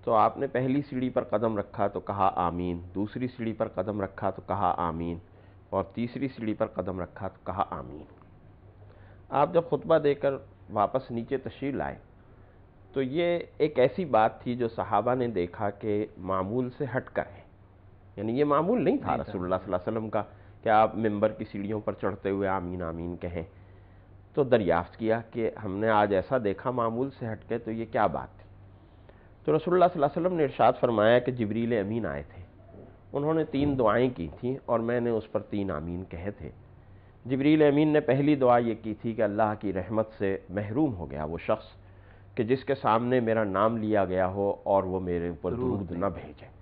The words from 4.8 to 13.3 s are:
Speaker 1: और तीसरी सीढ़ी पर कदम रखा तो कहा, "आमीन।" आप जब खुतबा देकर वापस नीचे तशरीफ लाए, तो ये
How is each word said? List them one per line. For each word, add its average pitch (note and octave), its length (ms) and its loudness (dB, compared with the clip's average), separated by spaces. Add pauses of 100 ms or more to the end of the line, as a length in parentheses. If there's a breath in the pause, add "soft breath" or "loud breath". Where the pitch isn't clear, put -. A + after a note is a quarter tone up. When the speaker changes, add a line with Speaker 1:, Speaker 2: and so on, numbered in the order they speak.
Speaker 1:
और F#2+ 220 -2
तीसरी B2+ 320 -4
सीढ़ी A2+ 260 -4
पर A2 120 0
कदम F#2 360 -6
रखा F#2+ 260 -10
तो - 200 -12
कहा, F#2+ 140 -4
"आमीन।" D2 440 -6 (1300 loud breath)
आप C#3+ 220 2
जब E3 160 2
खुतबा D3+ 300 2
देकर C#3 480 0 (240)
वापस G#2 400 0
नीचे A#2 260 -4
तशरीफ C3 380 -8
लाए, C#2+ 240 -6 (920 soft breath)
तो C3+ 80 -2
ये E3+ 500 -2 (100)